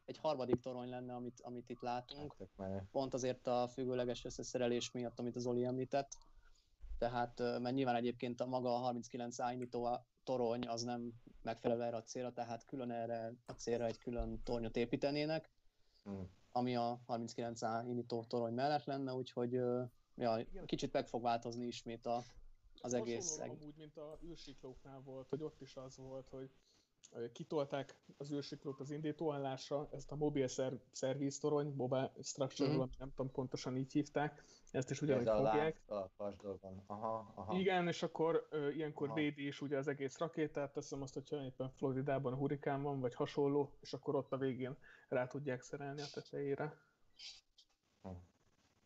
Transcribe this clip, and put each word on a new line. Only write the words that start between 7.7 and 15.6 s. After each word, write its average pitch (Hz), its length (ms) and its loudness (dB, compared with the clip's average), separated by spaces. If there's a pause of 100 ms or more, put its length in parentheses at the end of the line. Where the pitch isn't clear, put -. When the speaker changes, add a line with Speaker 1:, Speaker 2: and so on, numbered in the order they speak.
Speaker 1:
nyilván 127 200 4
egyébként 120 460 0
a 127 60 2
maga 127 280 2
a 120 40 4
harminckilenc 120 600 -2
A 123 140 0
indító 120 320 -2
a 123 220 0 (180)
torony, 123 440 2
az 117 140 0
nem 120 300 -2 (300)
megfelelő 117 400 2
erre 117 140 0
a 107 60 -4
célra, 123 300 -6
tehát 120 320 -4
külön 123 260 -4
erre 113 420 -2 (140)
a - 60 -10
célra 117 340 0
egy 113 120 0
külön 113 440 -2
tornyot 117 340 0
építenének, 143 720 2 (540)